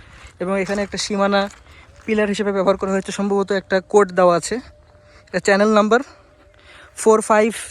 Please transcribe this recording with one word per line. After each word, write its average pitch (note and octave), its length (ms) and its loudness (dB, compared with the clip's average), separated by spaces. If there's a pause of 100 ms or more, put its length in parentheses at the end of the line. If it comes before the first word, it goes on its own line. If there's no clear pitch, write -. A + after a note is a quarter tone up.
(400)
এবং F#3+ 220 -4
এখানে G3+ 200 -4
একটা G3 160 -8
সীমানা G3+ 520 -2 (560)
পিলার G#3+ 240 0
হিসেবে G3+ 220 -4
ব্যবহার G3 260 0
করা F#3+ 140 -4
হয়েছে, G3 200 -4
সম্ভবত G3+ 400 -2
একটা F#3+ 300 -2
কোড G3+ 300 2
দেওয়া F3+ 240 4
আছে, E3+ 200 -4 (720)
এটা F#3 120 -6
চ্যানেল G#3 340 2
নাম্বার G#3+ 260 4 (960)
ফোর A3 260 2
ফাইভ G#3+ 320 2 (160)